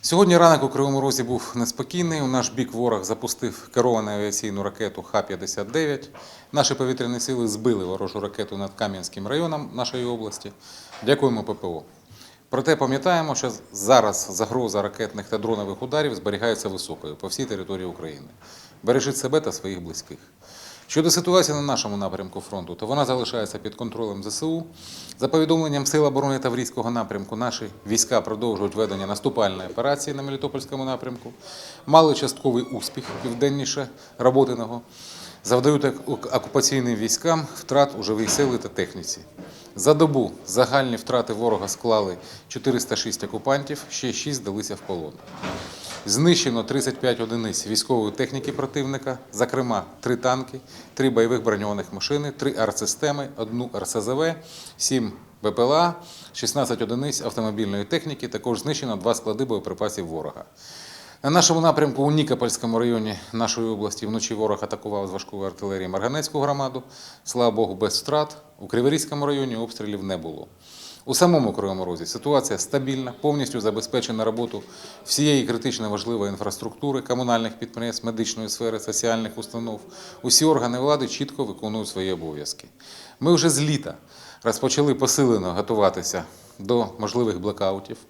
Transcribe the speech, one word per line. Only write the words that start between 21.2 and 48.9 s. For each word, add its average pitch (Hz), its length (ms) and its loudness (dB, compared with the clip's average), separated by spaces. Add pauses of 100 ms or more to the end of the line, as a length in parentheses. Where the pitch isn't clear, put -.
на 143 40 -2
нашому 117 360 -2
напрямку 95 440 -6
фронту, 87 340 -8
то 107 120 -6
вона 139 180 2
залишається 117 540 -2
під 107 160 -8
контролем 107 480 -6
З 101 40 -6
С - 160 -4
У. 165 200 -2 (560)
За - 80 0
повідомленням 156 580 4
Сил 151 200 4
оборони 135 340 2
Таврійського 123 520 -2
напрямку, 104 440 -4
наші 113 300 -4 (220)
війська 113 340 2
продовжують 104 540 -2
ведення 98 320 0
наступальної 98 640 0
операції 139 460 -2
на 139 80 -6
Мелітопольському 139 640 -6
напрямку. 123 460 -6 (540)
Мали 156 280 8
частковий 127 500 0
успіх - 400 -8 (200)
південніше 131 680 0 (280)
Роботиного. 120 640 4 (600)
Завдають 139 420 4
оку-, - 500 -4
окупаційним 127 600 0
військам 147 600 0
втрат 139 440 2
у 110 40 -6
живій 110 240 0
силі 127 300 2
та 107 120 -6
техніці. - 500 -6 (560)
За 147 180 6
добу 147 380 4 (160)
загальні 127 480 2
втрати 123 380 0
ворога 104 340 0
склали 101 500 2 (300)
чотириста 120 480 -2
шість - 280 -4
окупантів, 139 680 -2
ще - 240 -4
шість 143 280 -4
здалися 101 340 -6
в - 40 -14
полон. 80 340 -8 (920)
Знищено 120 580 4
тридцять 135 340 -2
п'ять 123 220 0
одиниць 113 480 -4
військової 107 440 0
техніки 135 400 -4
противника, 135 680 -4 (140)